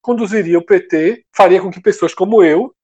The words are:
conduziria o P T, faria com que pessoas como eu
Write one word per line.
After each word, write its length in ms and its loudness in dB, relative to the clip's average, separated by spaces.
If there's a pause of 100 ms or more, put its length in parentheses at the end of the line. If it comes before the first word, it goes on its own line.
conduziria 580 -2
o 60 -4
P 160 2
T, 520 -4
faria 280 4
com 100 -8
que 100 -16
pessoas 320 -2
como 300 0
eu 420 0